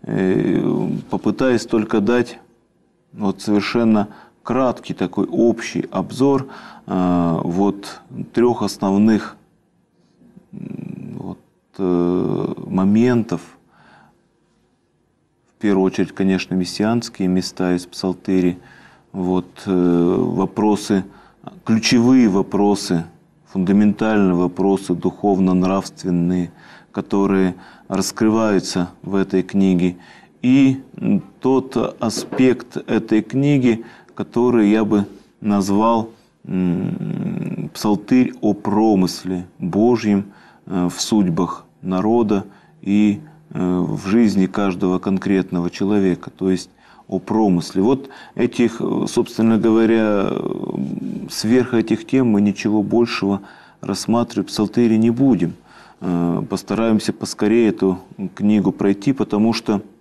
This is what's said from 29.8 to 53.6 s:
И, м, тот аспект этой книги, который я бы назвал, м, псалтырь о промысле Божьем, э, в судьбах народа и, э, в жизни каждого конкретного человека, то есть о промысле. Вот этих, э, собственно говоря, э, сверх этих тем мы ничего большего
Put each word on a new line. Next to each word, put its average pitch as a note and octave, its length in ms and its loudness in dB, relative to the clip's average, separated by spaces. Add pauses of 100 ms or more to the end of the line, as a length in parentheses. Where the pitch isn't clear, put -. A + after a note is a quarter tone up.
И, C3+ 380 4 (140)
м, - 280 -2 (160)
тот C3 360 0 (240)
аспект - 800 -2 (100)
этой G#2+ 360 0
книги, B2+ 600 0 (300)
который A#2 560 2
я A2 160 4
бы G#2 220 0 (340)
назвал, G#2+ 720 0 (340)
м, - 1300 -4
псалтырь A#2+ 680 0
о G#2 120 2
промысле F#2+ 920 0 (100)
Божьем, G#2 680 2 (420)
э, F2+ 200 -2
в - 140 -6
судьбах F2+ 640 0 (160)
народа G2+ 640 0 (380)
и, G2+ 380 2 (300)
э, F2+ 280 -2
в G2 280 -4
жизни G2 380 4
каждого F#2 540 -2
конкретного F#2 720 -2
человека, G2 580 0
то F#2+ 220 -2
есть F2+ 180 -4 (380)
о G2 100 -4
промысле. F#2+ 640 0
Вот C3+ 280 0 (260)
этих, B2 460 0
э, - 260 -2
собственно A2+ 500 0
говоря, A2 720 2
э, - 1040 -6
сверх A#2+ 420 0
этих A2+ 320 0
тем C3 220 2
мы G#2 120 4
ничего G#2 440 0
большего G2+ 580 0 (400)